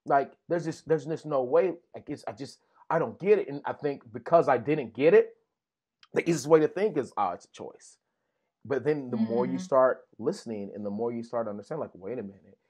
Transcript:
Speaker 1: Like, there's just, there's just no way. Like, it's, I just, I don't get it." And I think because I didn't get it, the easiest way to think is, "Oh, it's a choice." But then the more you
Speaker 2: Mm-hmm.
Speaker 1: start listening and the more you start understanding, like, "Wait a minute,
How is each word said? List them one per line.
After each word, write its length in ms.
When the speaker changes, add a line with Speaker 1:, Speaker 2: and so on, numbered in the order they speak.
Speaker 1:
Like, 260
there's 160
just, 220
there's 180
just 220
no 160
way. 320
Like, 160
it's, 180
I 40
just, 260
I 80
don't 220
get 180
it." 100
And 160
I 100
think 380
because 380
I 80
didn't 380
get 180
it, 240
the 120
easiest 200
way 140
to 60
think 300
is, 180
"Oh, 140
it's 160
a 60
choice." 460
But 180
then 280
the 60
more 280
you 80
Speaker 2:
Mm-hmm. 60
Speaker 1:
start 480
listening 560
and 100
the 60
more 220
you 100
start 260
understanding, 340
like, 120
"Wait 240
a 60
minute, 340